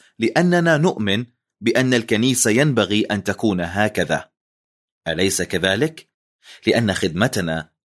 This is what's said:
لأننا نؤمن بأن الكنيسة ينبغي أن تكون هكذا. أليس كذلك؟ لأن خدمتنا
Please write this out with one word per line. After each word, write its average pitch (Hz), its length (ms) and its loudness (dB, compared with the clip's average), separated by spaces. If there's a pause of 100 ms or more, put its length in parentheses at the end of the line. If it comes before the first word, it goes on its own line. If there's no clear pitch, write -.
(180)
لأننا 170 580 2
نؤمن 117 500 0 (340)
بأن 127 340 2
الكنيسة 117 560 2
ينبغي 110 520 2
أن 104 220 -4
تكون 101 360 -2
هكذا. 87 680 -2 (800)
أليس 90 340 0
كذلك؟ 98 680 -4 (580)
لأن 107 280 2
خدمتنا 87 760 -2 (140)